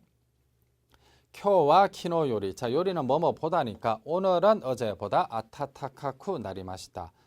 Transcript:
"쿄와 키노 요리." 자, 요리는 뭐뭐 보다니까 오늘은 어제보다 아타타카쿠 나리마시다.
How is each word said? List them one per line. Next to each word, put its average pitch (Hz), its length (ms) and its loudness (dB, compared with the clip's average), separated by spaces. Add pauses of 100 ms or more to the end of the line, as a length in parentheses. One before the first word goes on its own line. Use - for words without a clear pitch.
(1300)
"쿄와 190 540 6
키노 170 420 -2
요리." 98 260 -2
자, 120 160 -4
요리는 175 360 0
뭐뭐 151 260 2
보다니까 123 720 -2
오늘은 185 600 2
어제보다 117 640 -2
아타타카쿠 135 1080 -8
나리마시다. 92 720 -12 (140)